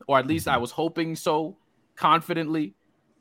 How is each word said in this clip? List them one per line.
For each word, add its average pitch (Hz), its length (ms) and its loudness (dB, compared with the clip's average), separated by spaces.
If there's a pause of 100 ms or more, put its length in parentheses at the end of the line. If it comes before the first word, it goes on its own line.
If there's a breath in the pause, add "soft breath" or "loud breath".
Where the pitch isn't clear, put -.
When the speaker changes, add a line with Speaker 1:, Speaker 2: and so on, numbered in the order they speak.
Speaker 1:
or 135 120 4
at 131 80 0
least 156 200 -2
I 147 60 0
Speaker 2:
Mm-hmm. 123 80 2
Speaker 1:
was 120 120 -6
hoping 165 440 -4
so 160 400 -2 (400)
confidently, 160 800 0 (460)